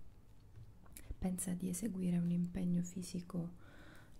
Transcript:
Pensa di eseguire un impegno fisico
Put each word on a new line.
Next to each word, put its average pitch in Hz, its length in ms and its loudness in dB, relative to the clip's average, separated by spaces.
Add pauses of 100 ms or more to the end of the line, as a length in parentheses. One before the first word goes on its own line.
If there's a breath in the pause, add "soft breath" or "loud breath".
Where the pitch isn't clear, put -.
(1200 loud breath)
Pensa 185 360 0
di 180 140 0
eseguire 185 500 2
un 175 120 6
impegno 175 520 4
fisico 175 840 -2 (540 loud breath)